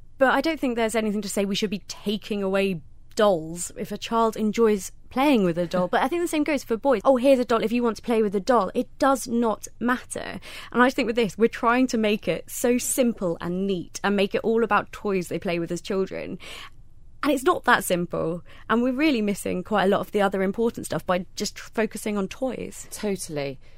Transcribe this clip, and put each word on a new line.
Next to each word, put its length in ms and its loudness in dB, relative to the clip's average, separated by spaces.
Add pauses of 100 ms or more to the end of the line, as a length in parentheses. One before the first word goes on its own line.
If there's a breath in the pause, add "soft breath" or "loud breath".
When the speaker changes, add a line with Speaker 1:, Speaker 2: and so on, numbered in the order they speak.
(180)
Speaker 1:
But 160 4
I 80 4
don't 180 0
think 160 0
there's 200 0
anything 260 0
to 80 -8
say 160 0
we 100 -2
should 140 -2
be 180 -6
taking 560 -4
away 380 0 (340)
dolls 640 2
if 160 -8
a 40 -8
child 380 0
enjoys 560 2 (180)
playing 360 4
with 120 2
a 80 0
doll. 220 0
But 160 2
I 60 2
think 120 0
the 60 0
same 160 0
goes 200 0
for 140 -2
boys. 280 2
"Oh, 120 8
here's 220 6
a 60 2
doll 180 2
if 80 0
you 120 2
want 140 0
to 40 -14
play 200 2
with 140 0
a 60 2
doll." 340 4
It 120 -2 (120)
does 280 2
not 400 0 (120)
matter. 600 -4 (320 loud breath)
And 120 4
I 60 6
think 180 0
with 80 -2
this, 220 0
we're 100 4
trying 400 2
to 100 -2
make 300 0
it 220 -4
so 280 2
simple 640 0
and 240 -4
neat 380 -4
and 120 2
make 200 0
it 80 0
all 200 2
about 280 0
toys 380 -4
they 100 -4
play 200 -2
with 120 -6
as 100 -6
children. 560 -4 (840 loud breath)
And 80 2
it's 120 0
not 200 2
that 200 4
simple. 600 -2 (260 loud breath)
And 140 2
we're 100 0
really 280 2
missing 420 -4
quite 220 2
a 20 4
lot 140 2
of 100 -8
the 100 0
other 220 0
important 420 -2
stuff 200 -6
by 200 0 (100)
just 220 -8
focusing 600 -4
on 100 -2
toys. 640 -8
Speaker 2:
Totally. 680 -6 (180 soft breath)